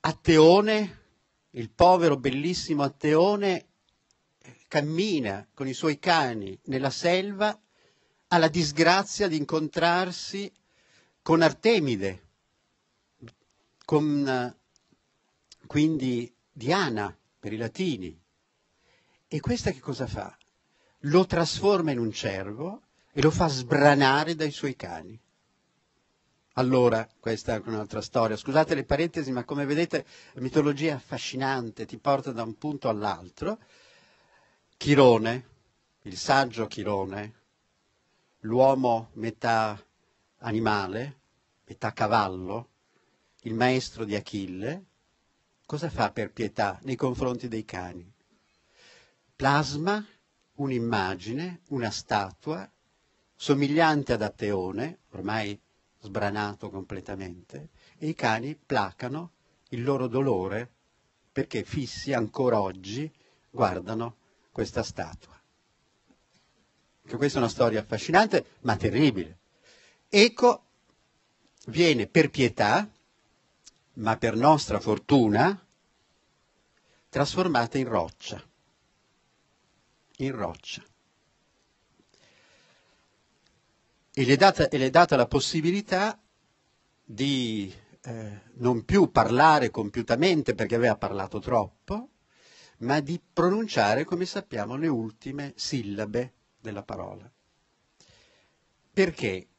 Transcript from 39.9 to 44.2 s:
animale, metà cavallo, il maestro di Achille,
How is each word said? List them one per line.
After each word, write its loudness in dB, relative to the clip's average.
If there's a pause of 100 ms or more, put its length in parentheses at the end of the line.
animale, -4 (440)
metà -8
cavallo, -2 (720)
il -8
maestro -2
di -6
Achille, -8 (840)